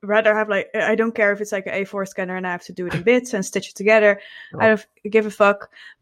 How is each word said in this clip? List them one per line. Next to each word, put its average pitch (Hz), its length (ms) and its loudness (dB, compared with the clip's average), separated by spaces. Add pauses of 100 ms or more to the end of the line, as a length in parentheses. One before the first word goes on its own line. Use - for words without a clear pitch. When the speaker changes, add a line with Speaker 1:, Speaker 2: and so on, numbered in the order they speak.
Speaker 1:
rather 208 320 2
have, 214 140 -2
like, 196 260 -2
I 208 200 0
don't 226 200 0
care 208 180 2
if 202 100 -6
it's, 208 100 -8
like, 196 140 -6
an - 80 -6
A 196 100 -2
four 190 220 -6
scanner 185 300 -8
and 185 100 -6
I 180 60 -6
have 175 120 -10
to - 80 -18
do 180 140 -10
it 170 80 -6
in 175 80 -4
bits 247 320 2
and 190 100 -4
stitch - 260 -6
it - 40 -20
together. 208 460 4 (320)
Speaker 2:
Sure. - 100 -6
Speaker 1:
I 226 60 4
don't 214 100 4
f-, - 80 -18 (240)
give 214 160 2
a 208 40 -6
fuck. 202 400 2 (320)